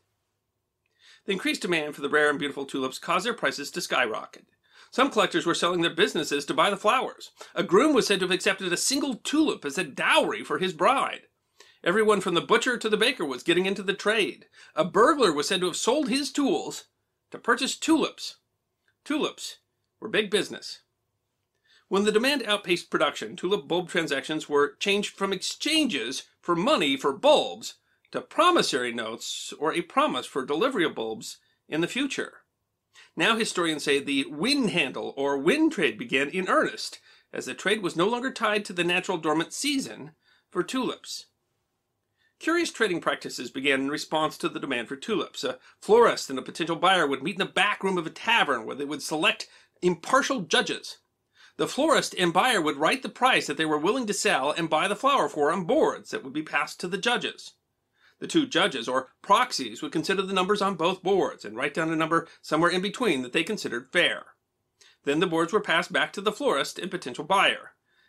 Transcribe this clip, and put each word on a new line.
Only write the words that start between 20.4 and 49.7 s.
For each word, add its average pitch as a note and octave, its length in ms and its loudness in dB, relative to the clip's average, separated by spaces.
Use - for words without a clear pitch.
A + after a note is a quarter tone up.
When G3+ 160 2
the G#3+ 80 4
demand B3+ 300 2
outpaced G3+ 480 -2
production, C#3 440 -2
tulip F3+ 320 -4
bulb E3+ 220 -2
transactions D3+ 580 -4
were C#3+ 300 2
changed G3+ 400 -2
from F#3+ 160 -2
exchanges F#3 920 -2
for F3 120 0
money E3+ 440 2
for C#3 160 0
bulbs C3+ 600 2
to B2+ 80 -6
promissory G#3+ 720 2
notes - 640 -8
or D3+ 160 -2
a F3 80 -2
promise F3 420 0
for C3 220 -6
delivery E3+ 380 0
of D3+ 100 -2
bulbs A2+ 440 -8
in D3+ 120 -2
the E3+ 80 0
future. - 540 -6
Now G3+ 200 4
historians E3+ 460 -2
say C#3+ 160 2
the C#3 280 -2
win A3 420 0
handle C3 480 -2
or C#3 200 0
win C4 320 4
trade G#3+ 300 0
began C3+ 320 -2
in F#3 180 -4
earnest, - 520 -2
as - 140 -8
the B2+ 80 -8
trade G#3 280 -2
was E3+ 140 -4
no F3 100 2
longer A#3+ 240 -2
tied G#3+ 360 -2
to G#3+ 60 -14
the F3 120 -2
natural F3 340 0
dormant D#3+ 340 -2
season C4 600 -6
for F3+ 140 -4
tulips. - 640 -6
Curious E4 320 0
trading F#3 300 -2
practices C3 500 -4
began C3+ 300 2
in C#3 80 -2
response D3+ 500 -2
to E3+ 100 -2
the C#3+ 120 -6
demand B2 260 -4
for C#3 100 -10
tulips. - 460 -4
A B2+ 160 -4
florist G3+ 500 4
and C3 80 -4
a B2+ 40 -6
potential E3 340 -4
buyer F3 320 4
would C3+ 140 -2
meet F3 120 -4
in F3+ 60 -6
the F#3 120 -2
back G3 300 0
room F#3+ 160 0
of D#3+ 80 -4
a D#3+ 40 -8
tavern D3+ 540 0
where B2 120 -8
they C#3+ 80 -6
would C#3 180 -8
select F#3+ 460 -2